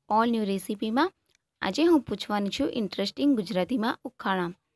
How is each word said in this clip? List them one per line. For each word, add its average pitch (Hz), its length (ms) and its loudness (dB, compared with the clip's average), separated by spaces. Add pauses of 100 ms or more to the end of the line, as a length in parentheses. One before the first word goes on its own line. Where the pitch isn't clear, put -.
ઓલ 226 200 4
ન્યૂ 226 160 0
રેસિપીમાં. 220 680 -2 (500)
આજે 196 220 0
હું 330 180 6
પૂછવાની 202 480 -4
છું - 240 -2
ઇન્ટરેસ્ટિંગ 220 640 0
ગુજરાતીમાં 208 680 -2
ઉખાણા. 185 480 -4 (240)